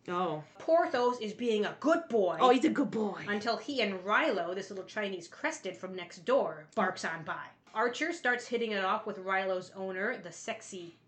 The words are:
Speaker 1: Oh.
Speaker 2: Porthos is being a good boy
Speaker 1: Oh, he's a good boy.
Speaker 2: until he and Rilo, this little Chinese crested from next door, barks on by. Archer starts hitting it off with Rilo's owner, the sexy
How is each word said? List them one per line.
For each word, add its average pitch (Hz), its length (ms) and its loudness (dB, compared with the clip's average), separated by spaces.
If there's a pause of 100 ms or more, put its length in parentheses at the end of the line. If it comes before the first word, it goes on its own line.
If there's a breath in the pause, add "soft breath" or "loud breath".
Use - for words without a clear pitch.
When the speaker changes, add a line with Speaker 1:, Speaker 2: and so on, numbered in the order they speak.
Speaker 1:
Oh. 175 340 -2 (160)
Speaker 2:
Porthos 320 640 4
is 214 120 -4
being 220 320 2
a 170 160 -2
good 330 200 4 (100)
boy 185 280 4
Speaker 1:
Oh, 247 120 10
he's 254 140 8
a 311 40 6
good 233 220 2
boy. 208 380 -2
Speaker 2:
until 214 280 0
he 262 240 -4
and 202 140 0 (100)
Rilo, 208 500 2
this 190 140 -6
little 185 160 -10
Chinese 196 440 -6
crested 277 480 -6
from 185 200 -10
next 175 300 -12
door, 170 480 2
barks 185 320 0
on 160 180 -6
by. 160 160 -8 (340)
Archer 240 380 0
starts 247 340 0
hitting 226 260 -2
it 190 120 0
off 208 220 0
with 202 120 -6
Rilo's 190 560 -2
owner, 190 480 -4
the 170 80 -12
sexy 175 680 -12 (120)